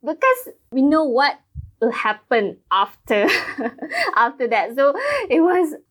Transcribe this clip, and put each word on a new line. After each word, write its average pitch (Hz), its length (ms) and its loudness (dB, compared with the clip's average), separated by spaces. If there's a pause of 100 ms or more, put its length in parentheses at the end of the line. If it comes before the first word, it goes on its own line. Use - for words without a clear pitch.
because 508 480 -2 (180)
we 262 120 0
know 311 220 4
what 269 340 0 (420)
will 226 120 0
happen 214 640 -2 (120)
after, 202 560 0 (460)
<laughs> 381 440 -6
after 240 320 0
that. 214 280 -2
So 277 160 4 (380)
it 330 100 4
was 349 340 2 (160)